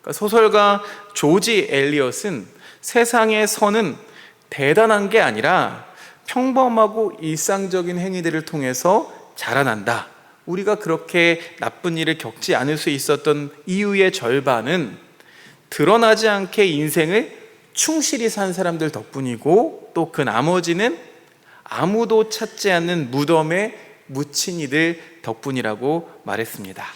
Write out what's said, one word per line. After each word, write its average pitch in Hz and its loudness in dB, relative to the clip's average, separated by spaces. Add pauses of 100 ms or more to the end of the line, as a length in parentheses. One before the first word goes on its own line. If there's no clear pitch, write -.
그러니까 - -10
소설가 202 4 (320)
조지 190 2
엘리엇은 139 -2 (320)
세상의 220 2
선은 202 0 (540)
대단한 202 4
게 214 4
아니라 123 0 (400)
평범하고 233 0
일상적인 180 -2
행위들을 170 -4
통해서 147 -2
자라난다. 117 -2 (380)
우리가 196 -2
그렇게 170 0 (180)
나쁜 - -6
일을 160 -2
겪지 - -4
않을 143 0
수 156 -4
있었던 143 -2 (160)
이유의 190 2
절반은 131 -2 (760)
드러나지 220 4
않게 196 2
인생을 156 0 (360)
충실히 277 -2
산 190 -2
사람들 170 -2
덕분이고 135 0
또 165 -2
그 147 -2
나머지는 170 0 (680)
아무도 214 0
찾지 214 -4
않는 170 0
무덤에 156 0 (300)
묻힌 147 -6
이들 160 0 (220)
덕분이라고 127 -4 (140)
말했습니다. 104 -8